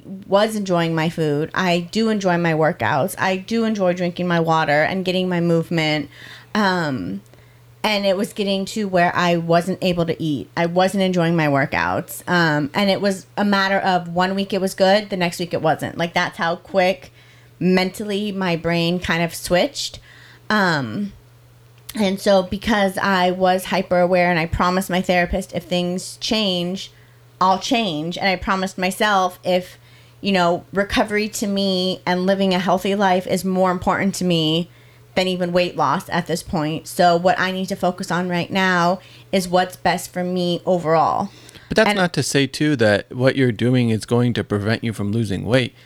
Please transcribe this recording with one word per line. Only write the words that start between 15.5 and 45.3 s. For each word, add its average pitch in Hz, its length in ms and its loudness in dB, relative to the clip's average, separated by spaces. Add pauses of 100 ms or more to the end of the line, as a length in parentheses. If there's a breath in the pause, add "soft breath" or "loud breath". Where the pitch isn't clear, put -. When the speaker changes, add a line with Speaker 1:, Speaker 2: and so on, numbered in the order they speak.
Speaker 1:
it 160 100 -2
wasn't. 147 360 -2
Like, 170 160 -4
that's 175 240 -2
how 170 180 -2
quick 190 560 -2 (460 soft breath)
mentally 185 720 0
my 190 240 -2
brain 170 460 0
kind 170 220 -2
of 165 120 -2
switched. - 640 -2 (500 loud breath)
Um, 180 640 0 (840)
and 196 240 0
so 196 240 4
because 196 540 0
I 185 340 2
was 185 340 2
hyper 185 320 0
aware 180 320 4
and 170 80 2
I 160 80 0
promised 185 420 0
my 180 120 0
therapist, 185 520 0
"If 170 120 -6
things 180 540 -4
change, 190 720 -4 (480 soft breath)
I'll 190 180 4
change." 180 580 -2
And 196 120 -2
I 185 80 0
promised 190 420 -4
myself, 190 640 0
if, 180 320 -2 (440 soft breath)
you 196 120 -2
know, 175 400 2
recovery 208 580 0
to - 160 -4
me 190 600 -2
and 180 200 0
living 190 280 2
a 180 60 2
healthy 190 340 0
life 190 320 2
is 180 180 -2
more 185 280 2
important 180 440 0
to 180 80 -4
me 165 460 2 (440 soft breath)
than 185 140 0
even 180 240 -2
weight 175 240 0
loss 147 320 0
at 175 180 -2
this 170 160 -4
point. 156 460 -4
So 175 280 4
what 175 220 2
I 185 140 0
need 185 160 -4
to 196 80 -6
focus 190 340 -4
on 180 200 -2
right 175 200 -2
now 185 480 2 (320 loud breath)
is 185 160 0
what's 180 300 0
best 180 340 -2
for 180 140 -4
me 180 400 -2
overall. 160 640 2 (400 loud breath)
Speaker 2:
But - 80 -2
that's 214 140 4
Speaker 1:
And 208 80 0
Speaker 2:
not 180 160 0
to 147 80 0
say, 139 240 2
too, 151 300 0
that 107 360 2
what 127 240 2
you're 127 160 4
doing 120 380 2
is 107 160 -2
going 120 260 2
to 107 100 -2
prevent 104 400 -2
you 113 120 -4
from 101 180 -4
losing 101 320 -2